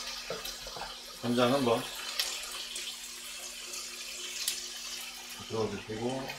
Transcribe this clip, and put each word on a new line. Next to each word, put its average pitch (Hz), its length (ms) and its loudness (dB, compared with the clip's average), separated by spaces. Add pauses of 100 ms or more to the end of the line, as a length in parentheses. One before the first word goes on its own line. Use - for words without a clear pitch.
(1200)
간장 120 320 8
한번 127 300 8 (3750)
넣어주시고 110 880 0